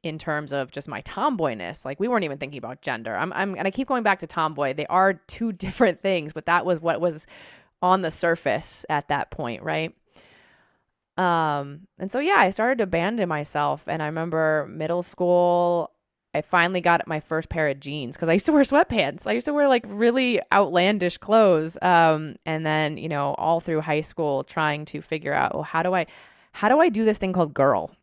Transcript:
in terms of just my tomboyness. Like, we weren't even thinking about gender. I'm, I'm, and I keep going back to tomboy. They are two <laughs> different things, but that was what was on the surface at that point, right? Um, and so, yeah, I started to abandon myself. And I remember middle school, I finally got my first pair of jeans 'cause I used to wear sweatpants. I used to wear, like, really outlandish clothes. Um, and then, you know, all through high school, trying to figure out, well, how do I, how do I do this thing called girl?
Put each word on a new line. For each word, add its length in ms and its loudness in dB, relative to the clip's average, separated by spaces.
in 140 -8
terms 360 -6
of 180 -4
just 160 -12
my 140 -8
tomboyness. 840 -4
Like, 140 -8
we 80 -2
weren't 180 0
even 120 -8
thinking 200 -10
about 240 -12
gender. 340 -6
I'm, 180 -4
I'm, 220 -4
and 120 -4
I 40 -2
keep 160 -6
going 160 -2
back 160 2
to 80 -12
tomboy. 460 -2
They 140 -6
are 260 4
two 380 -6
<laughs> 20 -8
different 480 0
things, 320 -2
but 120 -12
that 200 2
was 140 0
what 220 -2
was 240 -4
on 200 4
the 100 -2
surface 760 -2
at 180 -2
that 240 -2
point, 320 -8
right? 320 -6
Um, 720 0
and 140 -8
so, 80 -2
yeah, 180 0
I 120 6
started 300 0
to 40 0
abandon 460 -2
myself. 580 -2
And 140 -4
I 60 -4
remember 640 0
middle 320 -4
school, 920 2
I 80 -2
finally 400 2
got 260 2
my 140 -4
first 280 -6
pair 200 0
of 100 -4
jeans 380 -10
'cause 100 -4
I 60 4
used 140 2
to 40 4
wear 120 6
sweatpants. 640 2
I 40 -2
used 140 -2
to 80 -2
wear, 140 2
like, 200 2
really 540 0
outlandish 680 2
clothes. 640 4
Um, 540 4
and 200 -4
then, 320 0
you 120 -8
know, 260 -2
all 240 0
through 220 -2
high 200 -2
school, 420 -4
trying 420 -4
to 160 -12
figure 320 -6
out, 200 2
well, 100 -4
how 180 -2
do 120 0
I, 120 0
how 180 -2
do 100 6
I 100 6
do 160 0
this 120 2
thing 160 -4
called 200 0
girl? 380 2